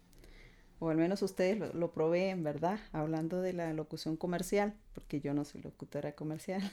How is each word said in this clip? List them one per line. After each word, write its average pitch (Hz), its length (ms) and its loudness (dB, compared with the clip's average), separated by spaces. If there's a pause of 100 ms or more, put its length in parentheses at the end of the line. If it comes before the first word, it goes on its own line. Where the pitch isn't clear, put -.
(800)
O 165 120 0
al 156 60 4
menos 170 260 4
ustedes 190 360 2
lo, 170 140 -4
lo 165 200 0
proveen, 175 520 2
¿verdad? 156 340 0 (140)
Hablando 160 480 0
de 185 120 0
la 170 200 -2
locución 156 440 -4
comercial, 185 580 0 (200)
porque - 260 -6
yo 143 120 -2
no 147 120 2
soy - 180 -14
locutora - 500 -6
comercial. 160 500 -4 (100)